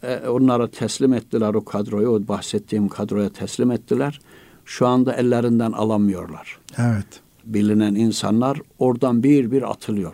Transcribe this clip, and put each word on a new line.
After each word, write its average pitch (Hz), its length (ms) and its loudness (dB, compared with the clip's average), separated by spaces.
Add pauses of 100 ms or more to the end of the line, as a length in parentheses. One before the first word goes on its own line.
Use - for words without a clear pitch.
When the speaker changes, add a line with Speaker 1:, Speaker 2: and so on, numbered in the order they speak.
Speaker 1:
e, 127 260 -6
onlara 123 420 2
teslim 131 420 0
ettiler 110 420 0
o 104 100 -2
kadroyu, 104 440 -2
o 107 200 0
bahsettiğim 101 600 -4
kadroya 101 400 -2
teslim 120 420 -2
ettiler. 127 500 -2 (440)
Şu - 220 -2
anda 127 280 4
ellerinden 120 580 2
alamıyorlar. 104 840 -2 (200)
Speaker 2:
Evet. 117 280 0 (380)
Speaker 1:
Bilinen 107 500 2
insanlar 113 640 0 (200)
oradan 123 440 2
bir 135 280 4
bir 123 200 0
atılıyor, 101 440 -6